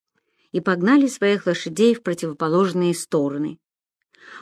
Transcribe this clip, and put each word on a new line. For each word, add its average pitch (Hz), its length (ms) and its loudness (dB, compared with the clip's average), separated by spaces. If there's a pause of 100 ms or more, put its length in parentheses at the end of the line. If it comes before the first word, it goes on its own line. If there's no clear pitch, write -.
(520)
и 180 100 -2
погнали 202 460 2
своих 202 400 0
лошадей 180 480 2
в 233 80 -18
противоположные 170 920 0
стороны. 151 640 -4 (840)